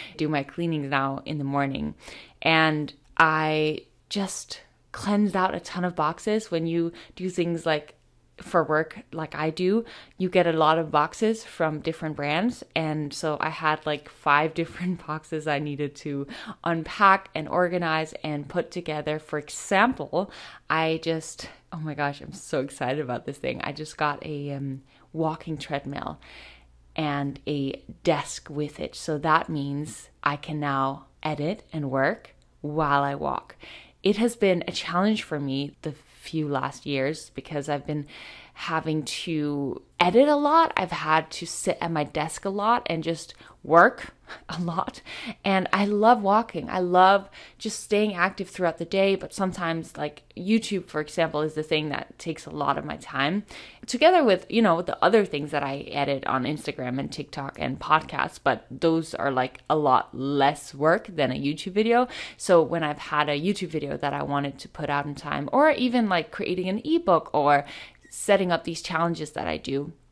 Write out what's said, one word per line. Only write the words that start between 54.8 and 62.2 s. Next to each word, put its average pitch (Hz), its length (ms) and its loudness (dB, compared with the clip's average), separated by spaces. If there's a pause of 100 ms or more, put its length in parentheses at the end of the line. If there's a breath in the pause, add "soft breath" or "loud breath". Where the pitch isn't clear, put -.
the - 200 -6
other 208 220 8
things 147 280 -4
that 143 120 0
I 139 260 -6
edit 139 380 -2
on 127 160 0
Instagram 135 560 -4
and 143 100 -6
TikTok - 520 -10
and 135 180 -4
podcasts. - 640 -2
But 123 260 2
those 165 460 0
are, 139 160 -2
like, 131 380 -2
a 156 80 2
lot 135 360 4
less 139 640 0
work 160 320 2
than 151 240 0
a 139 80 -4
YouTube 147 320 -4
video. 233 380 2 (260 loud breath)